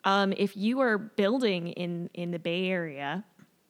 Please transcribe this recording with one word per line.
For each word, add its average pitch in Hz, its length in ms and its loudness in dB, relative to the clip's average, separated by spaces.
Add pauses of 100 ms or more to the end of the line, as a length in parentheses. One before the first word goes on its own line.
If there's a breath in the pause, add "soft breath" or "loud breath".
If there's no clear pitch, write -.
um, 196 320 4
if 196 180 0
you 220 240 0
are 240 200 4
building 208 680 0
in, 175 440 -6
in 175 180 -6
the 170 80 -4
Bay 175 300 -2
Area, 160 560 -4 (440)